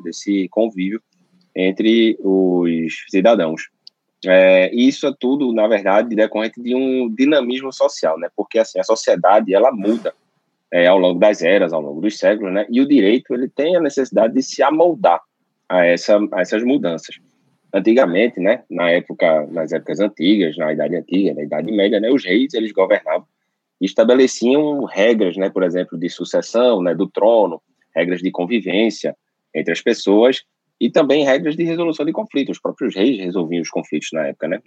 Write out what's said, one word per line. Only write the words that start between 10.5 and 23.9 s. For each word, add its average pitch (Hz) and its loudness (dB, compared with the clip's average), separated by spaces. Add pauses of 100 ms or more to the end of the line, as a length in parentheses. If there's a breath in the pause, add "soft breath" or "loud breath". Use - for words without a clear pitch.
é, 87 4
ao 95 6
longo 90 2
das 104 2
eras, 90 2
ao 82 -2
longo 73 -8
dos 107 -4
séculos, 101 0
né, 101 -2
e 120 0
o 139 2
direito, 123 2
ele 127 -4
tem 160 -2
a 175 4
necessidade 127 0
de 135 0
se - -4
amoldar 151 2 (480)
a 90 2
essa, 87 2 (140)
a 92 -2
essas 107 -2
mudanças. 117 -4 (520)
Antigamente, 104 2
né, 104 0
na 87 -2
época, 82 0
nas 80 -6
épocas 78 -6
antigas, 92 0
na 78 -4
Idade 78 -4
Antiga, 85 -2
na 76 -8
Idade 76 -6
Média, 104 2
né, 113 -2
os 135 0
reis, 120 0
eles 110 -4
governavam 95 -2 (520)
e 92 -2
estabeleciam 131 2